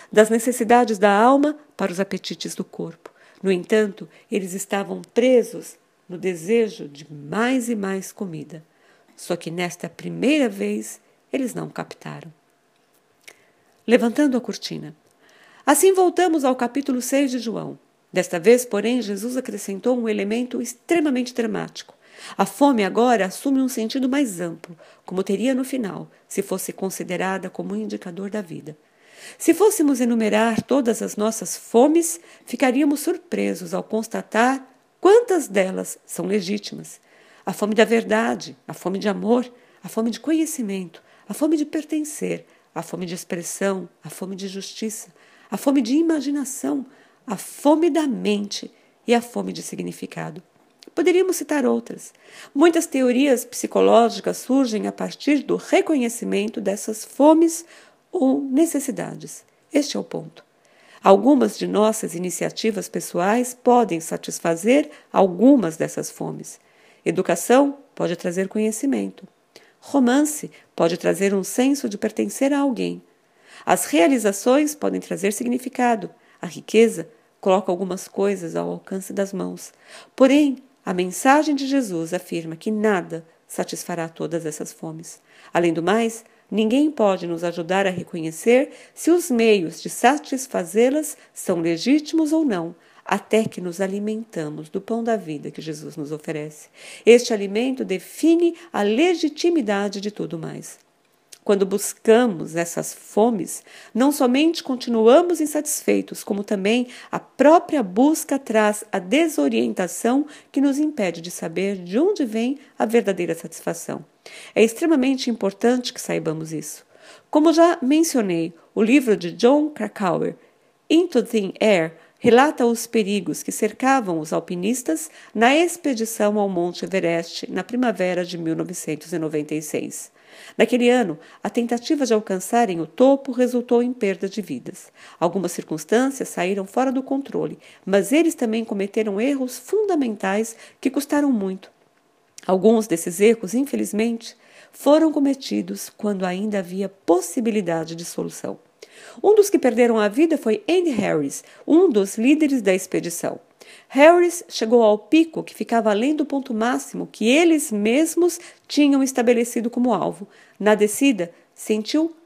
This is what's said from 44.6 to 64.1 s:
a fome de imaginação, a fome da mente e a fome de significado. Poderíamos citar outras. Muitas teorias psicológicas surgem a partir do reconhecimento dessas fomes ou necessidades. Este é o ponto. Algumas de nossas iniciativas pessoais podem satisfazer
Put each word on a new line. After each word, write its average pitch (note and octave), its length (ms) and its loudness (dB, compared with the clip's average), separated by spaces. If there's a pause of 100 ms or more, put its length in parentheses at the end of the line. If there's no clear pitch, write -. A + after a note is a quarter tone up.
a G3+ 80 -6
fome C#4 240 2
de A#3 140 0
imaginação, C#4+ 920 -2 (400)
a G#3 100 -8
fome D#4 540 2
da D4+ 180 0
mente G3+ 640 -4 (360)
e A#3 80 4
a A#3 60 2
fome G3 300 -8
de F3 120 -12
significado. F#2 800 -10 (520)
Poderíamos F4+ 440 2
citar D4 280 -2
outras. - 480 -4 (400)
Muitas E4 320 4
teorias B3+ 580 2
psicológicas G3+ 920 2
surgem A#3 500 0
a G3+ 40 -4
partir G#3+ 520 -2
do F3 120 -2
reconhecimento A3+ 1080 -2
dessas G#3 420 -6
fomes D#4+ 600 4 (460)
ou C#4 300 0
necessidades. B3+ 1000 -4 (300)
Este - 240 0
é - 20 -4
o - 40 -6
ponto. - 400 -14 (600)
Algumas G#3+ 540 6
de F3+ 100 -4
nossas F#3+ 480 0
iniciativas F3+ 720 -4
pessoais G3+ 680 -2
podem A#3+ 460 2
satisfazer F3 920 -2 (220)